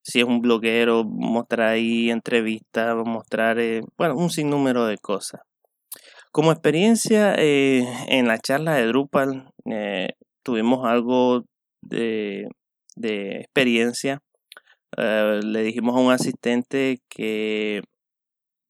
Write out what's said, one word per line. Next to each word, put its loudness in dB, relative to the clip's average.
si 0
es 6
un 2
bloguero, 2
mostrar 0
ahí 2
entrevistas, -2
mostrar, -2
eh, -2
bueno, 0
un 0
sinnúmero 0
de -2
cosas. -8
Como 4
experiencia, 2
eh, 4
en -2
la 0
charla -4
de 0
Drupal, -4
eh, -6
tuvimos 0
algo 2
de, -6
de -6
experiencia. 0
Eh, 0
le -2
dijimos -2
a 4
un 4
asistente -2
que, -4